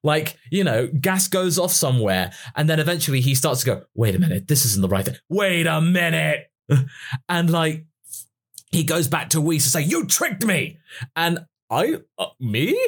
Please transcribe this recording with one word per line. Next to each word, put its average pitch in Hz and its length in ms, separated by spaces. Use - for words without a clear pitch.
Like, 156 320
you 196 120
know, 123 240
Gas 185 400
goes 185 320
off 175 140
somewhere, 101 600
and 156 160
then 156 80
eventually 151 420
he 131 140
starts 127 260
to - 60
go, 104 160
"Wait 110 200
a 95 60
minute, 98 260
this - 180
isn't 101 160
the 95 80
right 95 160
thing. - 120
Wait 180 380
a 156 140
minute!" 165 720
<laughs> - 600
And, 170 220
like, 160 340
he 165 140
goes 160 240
back 143 220
to 160 100
Whis 156 240
to - 60
say, 156 120
"You 269 240
tricked - 380
me!" 180 340
And 170 240
I, 185 340
uh, 95 100
me? 131 500